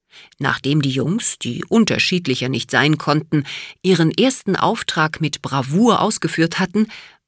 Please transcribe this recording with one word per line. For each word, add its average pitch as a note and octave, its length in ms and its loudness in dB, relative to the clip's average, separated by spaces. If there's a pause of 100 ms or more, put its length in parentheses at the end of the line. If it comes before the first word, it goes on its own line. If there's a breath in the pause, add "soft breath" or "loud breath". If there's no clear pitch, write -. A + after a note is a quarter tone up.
(400 loud breath)
Nachdem C#3 420 0
die C#3+ 80 0
Jungs, C3+ 480 -2
die - 280 -8
unterschiedlicher F3 840 0
nicht C3 220 -4
sein C#3+ 260 4
konnten, D3+ 460 0 (400 loud breath)
ihren E3 280 4
ersten A3 440 0
Auftrag D#3+ 680 -2
mit D3+ 220 -4
Bravour C#3+ 580 2
ausgeführt E3 560 0
hatten, G#3 300 0 (400 loud breath)